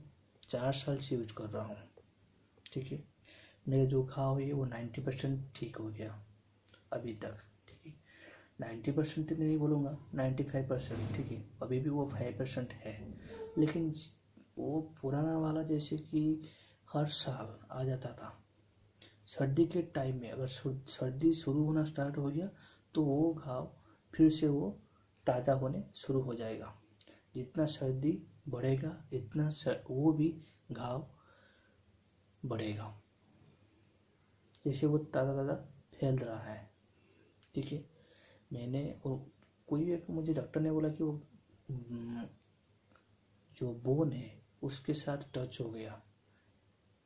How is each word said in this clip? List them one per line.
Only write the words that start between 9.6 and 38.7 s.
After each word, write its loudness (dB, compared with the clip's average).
नाइंटी 0
फ़ाइव -2
परसेंट। -2
ठीक -4
है, -8
अभी 0
भी 2
वो 2
फ़ाइव -4
परसेंट -4
है, -10
लेकिन 4
वो 0
पुराना 2
वाला 2
जैसे 0
कि 2
हर 2
साल -2
आ -2
जाता -2
था। -12
सर्दी 4
के 0
time 0
में -8
अगर -4
सु-, -6
सर्दी 4
शुरू 2
होना 4
start -2
हो 0
गया -2
तो 4
वो 4
घाव -6
फिर 12
से 6
वो 2
ताज़ा 4
होने 0
शुरू 0
हो -4
जाएगा। -6
जितना 0
सर्दी 2
बढ़ेगा 2
इतना 0
स-, 0
वो 6
भी 4
घाव -4
बढ़ेगा। -4
जैसे 2
वो 6
ताज़ा 0
ताज़ा 0
फैल 2
रहा -4
है। -10
ठीक -2
है, -4
मैंने, -2